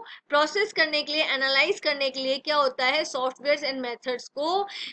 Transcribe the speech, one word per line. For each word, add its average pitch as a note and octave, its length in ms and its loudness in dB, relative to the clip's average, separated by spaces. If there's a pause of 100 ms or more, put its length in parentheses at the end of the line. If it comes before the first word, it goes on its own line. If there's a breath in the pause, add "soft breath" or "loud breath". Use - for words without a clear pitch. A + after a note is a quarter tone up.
(280 loud breath)
प्रोसेस D4+ 440 2
करने D4+ 300 2
के D4 100 -6
लिए, D#4 120 2
एनालाइज C4+ 560 2
करने C#4 300 0
के C4+ 100 -8
लिए C4 180 0
क्या D4+ 180 -2
होता C4 300 2
है, D4 160 2
softwares C#4 600 -2
and C4+ 200 -4
methods A#3+ 460 -6
को, F4+ 400 -2 (240 loud breath)